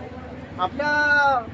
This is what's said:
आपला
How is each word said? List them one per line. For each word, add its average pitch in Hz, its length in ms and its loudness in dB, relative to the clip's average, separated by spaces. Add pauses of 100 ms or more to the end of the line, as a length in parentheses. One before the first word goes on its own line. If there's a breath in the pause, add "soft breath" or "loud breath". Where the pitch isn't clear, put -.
(580)
आपला 269 320 -2 (640)